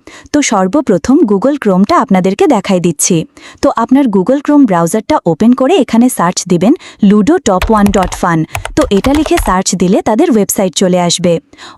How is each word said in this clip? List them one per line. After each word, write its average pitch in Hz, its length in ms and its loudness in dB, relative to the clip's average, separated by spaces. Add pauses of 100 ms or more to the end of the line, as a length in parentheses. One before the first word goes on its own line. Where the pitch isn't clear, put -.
(320)
তো 294 100 2
সর্বপ্রথম 214 760 0
Google 226 360 0
Chrome-টা 208 420 0
আপনাদেরকে 196 500 0
দেখাই 202 320 0
দিচ্ছি। 170 460 -2 (360)
তো 285 140 2
আপনার 254 320 2
Google 202 320 0
Chrome 285 260 2
ব্রাউজারটা 190 600 0
ওপেন 208 280 2
করে 269 220 0
এখানে 247 340 2
সার্চ 180 380 -4
দিবেন 180 260 2 (300)
ludo 208 340 4
top 185 260 0
one 202 280 0
dot 185 220 -2 (100)
fun। 165 220 0 (300)
তো - 140 0
এটা 202 240 0
লিখে 320 240 -2
সার্চ 190 380 -2
দিলে 185 260 0
তাদের 269 300 0
ওয়েবসাইট 202 420 -2
চলে 180 260 0
আসবে। 170 400 -2 (380)